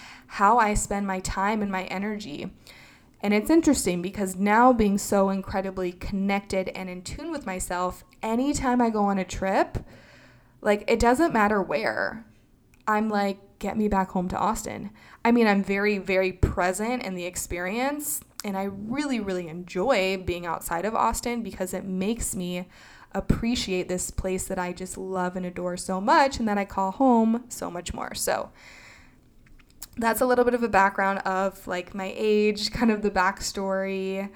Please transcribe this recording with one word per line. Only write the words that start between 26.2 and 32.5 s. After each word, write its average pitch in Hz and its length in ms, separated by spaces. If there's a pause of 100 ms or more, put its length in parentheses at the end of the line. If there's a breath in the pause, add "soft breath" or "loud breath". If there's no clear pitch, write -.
and 226 100
that 202 80
I 196 80
call 190 260
home 233 560
so - 240
much 175 220
more. - 200
So - 380 (1400 loud breath)
that's 226 240
a 262 60
little 247 180
bit 240 120
of 233 80
a 233 40
background 196 520
of, 190 480
like, 180 280
my 196 220
age, 214 540